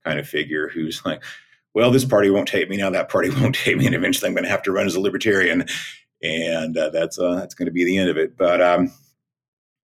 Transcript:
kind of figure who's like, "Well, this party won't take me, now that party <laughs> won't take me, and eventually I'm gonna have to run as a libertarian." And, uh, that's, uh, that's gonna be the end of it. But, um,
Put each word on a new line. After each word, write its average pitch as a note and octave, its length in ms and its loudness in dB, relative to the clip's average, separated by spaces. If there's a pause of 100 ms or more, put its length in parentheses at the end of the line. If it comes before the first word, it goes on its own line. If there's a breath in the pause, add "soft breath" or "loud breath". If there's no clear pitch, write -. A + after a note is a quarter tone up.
kind D#2 160 -4
of D2 100 -10
figure D2+ 380 -4
who's D#2+ 360 -6
like, D#2 200 -6 (500 loud breath)
"Well, A#2 160 4
this C3 160 4
party G2+ 240 4
won't G2 180 2
take F2 220 -2
me, G2 80 -6
now F#2+ 140 0
that F#2 180 -2
party F2+ 200 0
<laughs> C3+ 120 0
won't A#2+ 140 2
take - 220 0
me, - 100 2
and D#2+ 80 2
eventually F#2 340 -2
I'm - 60 -2
gonna F2+ 120 -2
have G2 160 -2
to G2 80 -2
run G2+ 140 0
as F#2 80 -2
a F#2 80 0
libertarian." F#2 640 2 (560 loud breath)
And, E2 560 -4
uh, D#2 140 0
that's, E2 260 -2
uh, F2 180 0
that's F#2 200 -8
gonna F2 160 -4
be F2 120 0
the F#2 140 2
end F2+ 140 2
of D2+ 60 -2
it. D#2+ 200 -2
But, F2 240 2
um, F2 320 4 (920 soft breath)